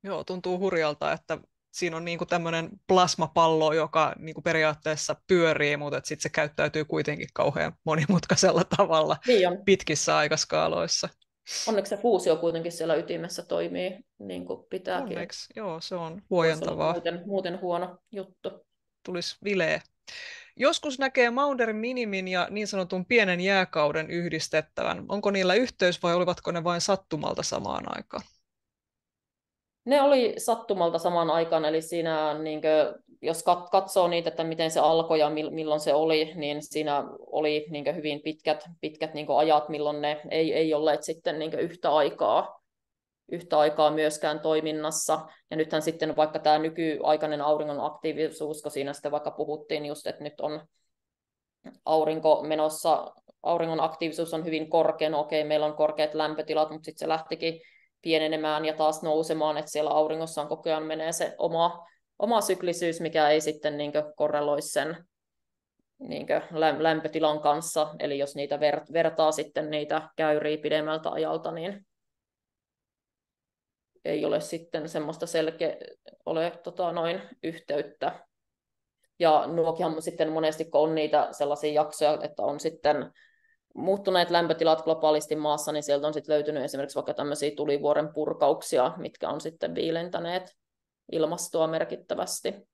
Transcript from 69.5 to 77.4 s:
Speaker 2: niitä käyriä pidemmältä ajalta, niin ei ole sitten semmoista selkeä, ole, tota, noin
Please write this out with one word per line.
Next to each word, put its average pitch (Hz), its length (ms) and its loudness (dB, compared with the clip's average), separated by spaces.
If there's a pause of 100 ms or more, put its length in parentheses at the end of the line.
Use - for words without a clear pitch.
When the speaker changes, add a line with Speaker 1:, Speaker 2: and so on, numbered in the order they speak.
Speaker 2:
niitä 151 460 -4
käyriä 151 420 0
pidemmältä 156 540 -2
ajalta, 160 400 -4
niin 180 340 -10 (2250)
ei 160 200 -2
ole 160 160 0
sitten 160 480 -8
semmoista 160 380 -6
selkeä, 160 500 -2 (480)
ole, 165 380 -2
tota, 170 280 -4
noin 170 300 -2 (220)